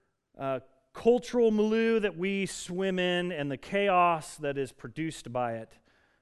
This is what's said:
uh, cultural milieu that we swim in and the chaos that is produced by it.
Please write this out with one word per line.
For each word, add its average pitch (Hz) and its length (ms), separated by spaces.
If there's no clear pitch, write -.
uh, 135 220
cultural 240 560
milieu 220 480
that 196 180
we 196 300
swim 185 540
in 180 320
and 143 180
the 139 60
chaos 180 800
that 143 200
is 135 140
produced 147 640
by 120 220
it. 113 180